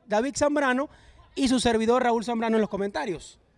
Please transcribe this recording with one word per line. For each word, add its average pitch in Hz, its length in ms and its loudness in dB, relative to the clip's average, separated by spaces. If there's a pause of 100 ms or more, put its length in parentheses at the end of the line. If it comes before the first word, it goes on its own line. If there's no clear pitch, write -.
David 220 320 0
Zambrano 285 540 0 (440)
y 277 140 0
su 254 100 2
servidor 226 440 2
Raúl 233 220 0
Zambrano 226 320 -2
en 220 40 4
los 208 100 -2
comentarios. 202 680 -6 (200)